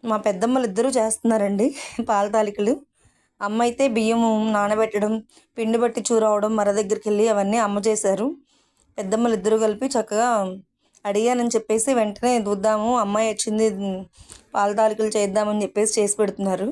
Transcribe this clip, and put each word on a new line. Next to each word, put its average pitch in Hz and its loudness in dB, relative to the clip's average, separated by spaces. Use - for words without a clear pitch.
మా 220 -2
పెద్దమ్మలు 220 0
ఇద్దరూ 226 0
చేస్తున్నారండి 220 0
పాల 208 2
తాలికలు. 208 0
అమ్మ 214 -2
అయితే 240 2
బియ్యము 226 2
నానబెట్టడం, 214 0
పిండి 226 0
బట్టి 233 0
చూరవడం, 214 2
మర 208 2
దగ్గరికి 214 -2
వెళ్ళి 214 2
అవన్నీ 208 0
అమ్మ 208 0
చేశారు. 208 0
పెద్దమ్మలు 220 0
ఇద్దరు 208 2
కలిపి 220 0
చక్కగా 226 0
అడిగానని 233 0
చెప్పేసి 220 0
వెంటనే 220 0
చూద్దాము, 214 0
అమ్మాయి 214 0
వచ్చింది, 214 -2
పాల 202 2
తాలికలు 214 2
చేద్దామని 208 0
చెప్పేసి 208 -2
చేసి 202 2
పెడుతున్నారు. 196 -2